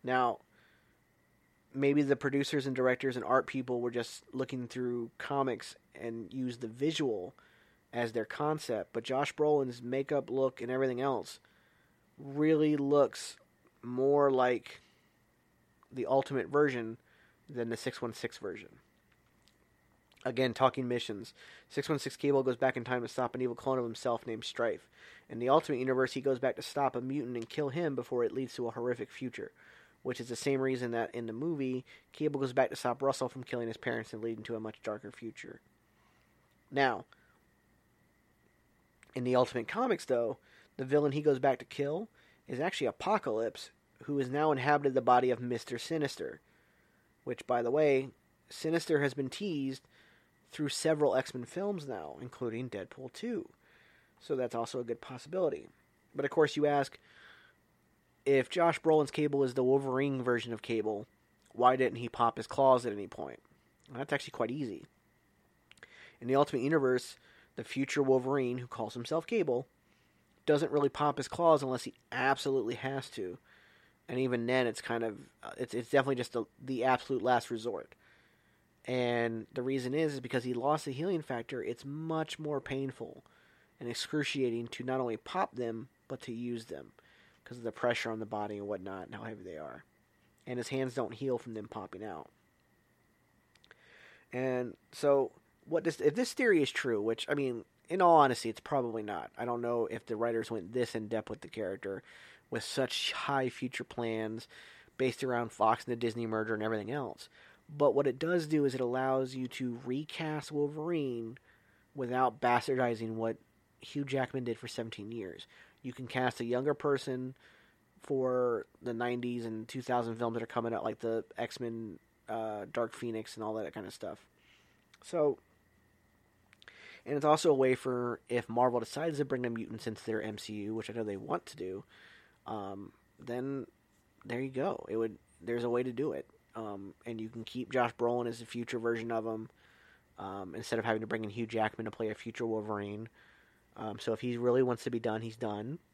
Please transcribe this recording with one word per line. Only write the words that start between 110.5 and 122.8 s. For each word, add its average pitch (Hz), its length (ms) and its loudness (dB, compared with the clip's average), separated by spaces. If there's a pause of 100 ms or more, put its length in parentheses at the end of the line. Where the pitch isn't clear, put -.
Wolverine 147 840 -2 (580)
without 127 460 2
bastardizing 120 760 2
what 113 200 0 (440)
Hugh 139 260 -6
Jackman 131 380 -2
did 117 140 -2
for 123 80 -12
seventeen 113 460 -8
years. 98 340 -10 (360)
You 127 100 -8
can 131 140 -12
cast 127 340 0
a 120 60 -2
younger 127 260 2
person 131 640 0 (680)
for 127 600 2 (160)
the 123 140 -4
nineties 120 500 -2
and 110 240 -8
two 131 140 -8
thousand 120 340 0
films 117 160 -2
that 117 100 -2
are 113 40 -6
coming 117 260 -2
out, 113 100 -2
like 110 180 -4
the 113 240 -2 (120)
X-Men, 117 640 -8 (280)
uh, 107 460 -6
Dark 117 220 -2